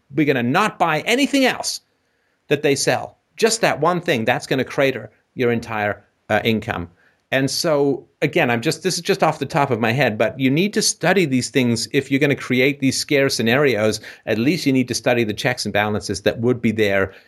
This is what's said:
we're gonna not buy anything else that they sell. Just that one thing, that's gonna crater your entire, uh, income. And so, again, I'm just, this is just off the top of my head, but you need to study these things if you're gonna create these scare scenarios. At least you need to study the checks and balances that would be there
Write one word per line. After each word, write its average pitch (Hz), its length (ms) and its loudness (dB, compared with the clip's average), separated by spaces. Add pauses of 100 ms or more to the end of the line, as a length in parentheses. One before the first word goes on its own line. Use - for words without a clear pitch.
(140)
we're 139 140 0
gonna 131 160 0
not 180 340 0
buy 156 300 0
anything 269 380 2
else - 340 -4 (680)
that 143 120 0
they 143 140 2
sell. 117 420 -4 (180)
Just 220 260 0
that 139 180 0
one 170 200 0
thing, 127 260 -2
that's 127 200 0
gonna 131 200 -2
crater 131 440 -2 (240)
your 120 180 0
entire, 107 520 -4 (260)
uh, 107 140 2
income. 101 460 -2 (420)
And 131 180 0
so, 143 560 0 (160)
again, 151 300 2
I'm 117 100 0
just, 156 220 -2
this 180 120 0
is 170 60 -6
just - 220 0
off 165 160 0
the 143 60 -4
top 143 260 0
of 110 80 0
my 120 120 0
head, 120 260 0
but 117 220 0
you 131 100 2
need 180 240 2
to 214 80 0
study 175 440 2
these 131 240 -2
things 120 420 0
if 139 200 0
you're 139 80 2
gonna 143 160 2
create 135 440 0
these 131 180 0
scare 139 320 0
scenarios. 113 720 2 (260)
At 110 120 0
least 151 280 0
you 139 60 4
need 131 180 2
to 117 40 -4
study 120 300 0
the 104 100 -2
checks - 320 -4
and 101 80 -4
balances 104 480 -2
that - 180 0
would 120 220 0
be 113 100 2
there 98 420 0 (140)